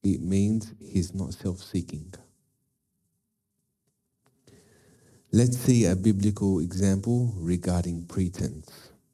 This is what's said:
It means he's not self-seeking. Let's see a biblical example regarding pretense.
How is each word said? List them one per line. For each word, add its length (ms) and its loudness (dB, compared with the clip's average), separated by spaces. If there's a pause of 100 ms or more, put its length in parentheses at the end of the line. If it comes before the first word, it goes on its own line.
It 160 2
means 600 0
he's 340 -4
not 200 -6
self-seeking. 800 -8 (3250)
Let's 260 4
see 260 4
a 120 4
biblical 640 2
example 760 0
regarding 720 -2
pretense. 840 -6 (220)